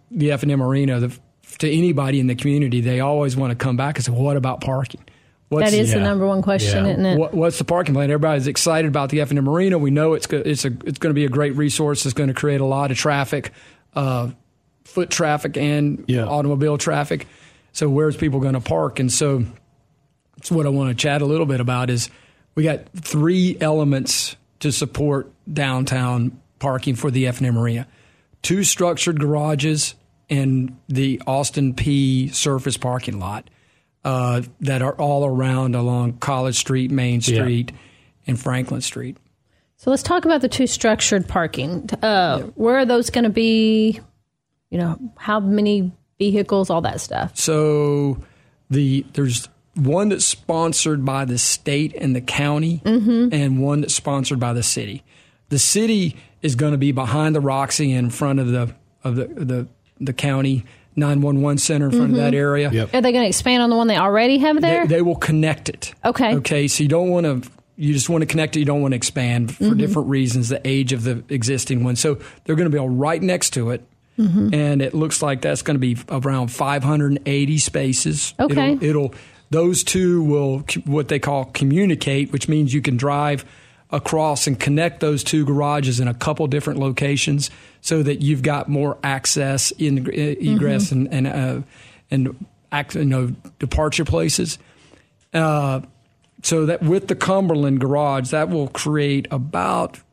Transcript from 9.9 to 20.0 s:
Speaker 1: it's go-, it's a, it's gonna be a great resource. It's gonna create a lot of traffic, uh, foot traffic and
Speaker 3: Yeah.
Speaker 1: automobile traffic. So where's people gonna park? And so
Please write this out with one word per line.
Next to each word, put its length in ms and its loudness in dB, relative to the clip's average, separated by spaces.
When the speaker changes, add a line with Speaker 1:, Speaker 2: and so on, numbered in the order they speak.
Speaker 1:
it's 140 -2
go-, 180 -2
it's 200 -2
a, 60 -2
it's 140 -6
gonna 160 0
be 100 2
a 40 0
great 260 0
resource. 500 0
It's 80 -2
gonna 220 0
create 260 0
a 40 0
lot 260 0
of 60 -4
traffic, 540 -2
uh, 340 -2
foot 260 -4
traffic 480 0
and 500 0
Speaker 3:
Yeah. 180 0
Speaker 1:
automobile 520 0
traffic. 500 -4
So 180 -2
where's 260 2
people 260 0
gonna 200 0
park? 380 -2
And 120 0
so 320 0